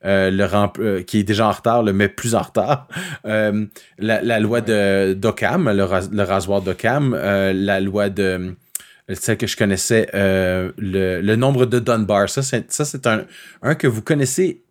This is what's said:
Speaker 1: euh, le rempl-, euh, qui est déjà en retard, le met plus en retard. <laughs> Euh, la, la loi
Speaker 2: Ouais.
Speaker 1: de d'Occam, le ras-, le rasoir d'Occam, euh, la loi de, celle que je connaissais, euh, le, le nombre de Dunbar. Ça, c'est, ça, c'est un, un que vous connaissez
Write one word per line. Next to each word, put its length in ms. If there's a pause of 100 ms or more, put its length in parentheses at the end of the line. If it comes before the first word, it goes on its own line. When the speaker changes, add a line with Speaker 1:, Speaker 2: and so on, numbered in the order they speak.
Speaker 1:
euh, 260
le 140
rempl-, 380
euh, 200
qui 160
est 60
déjà 240
en 40
retard, 300
le 100
met 160
plus 260
en 80
retard. 500
<laughs> 60 (280)
Euh, 400 (320)
la, 240
la 160
loi 220
Speaker 2:
Ouais. 500
Speaker 1:
de 40
d'Occam, 540
le 140
ras-, 300
le 100
rasoir 400
d'Occam, 560
euh, 340
la 280
loi 280
de, 460 (580)
celle 240
que 120
je 80
connaissais, 580
euh, 640
le, 420
le 160
nombre 300
de 140
Dunbar. 480
Ça, 140
c'est, 280
ça, 140
c'est 240
un, 160 (380)
un 120
que 140
vous 140
connaissez 680